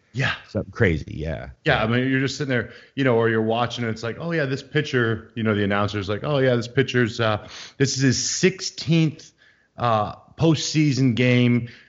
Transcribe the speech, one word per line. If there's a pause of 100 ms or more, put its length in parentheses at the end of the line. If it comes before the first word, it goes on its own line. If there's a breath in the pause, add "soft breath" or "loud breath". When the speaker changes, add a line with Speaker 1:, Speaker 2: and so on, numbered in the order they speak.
(120)
Speaker 1:
Yeah. (140)
Speaker 2:
Something
crazy,
yeah. (140)
Speaker 1:
Yeah,
I
mean,
you're
just
sitting
there, (240 loud breath)
you
know,
or
you're
watching,
and
it's
like,
"Oh,
yeah,
this
pitcher,"
you
know,
the
announcer's
like,
"Oh,
yeah,
this
pitcher's,
uh, (300 loud breath)
this
is
his
sixteenth, (480 soft breath)
uh, (200)
postseason
game, (200 loud breath)